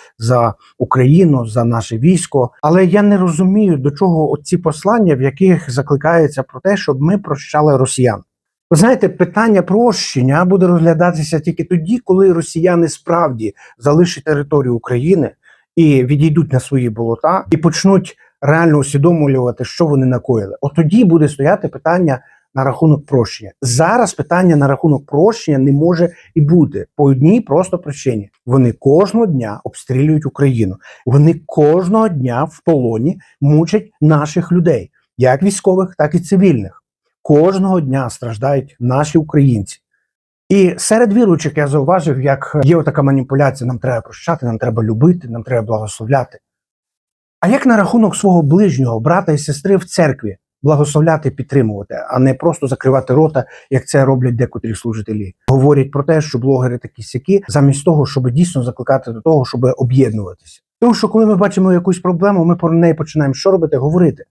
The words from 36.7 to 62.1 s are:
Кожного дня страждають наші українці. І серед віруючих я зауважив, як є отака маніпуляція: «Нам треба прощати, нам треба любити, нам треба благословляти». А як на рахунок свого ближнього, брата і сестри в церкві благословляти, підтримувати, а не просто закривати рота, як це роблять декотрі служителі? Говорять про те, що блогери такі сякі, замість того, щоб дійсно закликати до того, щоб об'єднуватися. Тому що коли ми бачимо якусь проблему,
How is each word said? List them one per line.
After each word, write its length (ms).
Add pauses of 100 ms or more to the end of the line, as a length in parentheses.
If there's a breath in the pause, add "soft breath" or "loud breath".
Кожного 580
дня 280
страждають 720
наші 380
українці. 640 (720)
І 280
серед 360
віруючих 440
я 100
зауважив, 540
як 420
є 120
отака 280
маніпуляція: 640
«Нам 120
треба 220
прощати, 440
нам 120
треба 260
любити, 440
нам 160
треба 240
благословляти». 720 (1000)
А 80
як 180
на 120
рахунок 380
свого 260
ближнього, 580
брата 320
і 60
сестри 400
в 80
церкві 520 (240)
благословляти, 720
підтримувати, 800
а 100
не 140
просто 340
закривати 460
рота, 320 (240 loud breath)
як 180
це 180
роблять 300
декотрі 400
служителі? 600 (120)
Говорять 440
про 120
те, 180
що 180
блогери 380
такі 260
сякі, 440
замість 380
того, 200
щоб 260
дійсно 320
закликати 480
до 100
того, 240
щоб 320
об'єднуватися. 840 (180)
Тому 140
що 160
коли 160
ми 100
бачимо 380
якусь 260
проблему, 460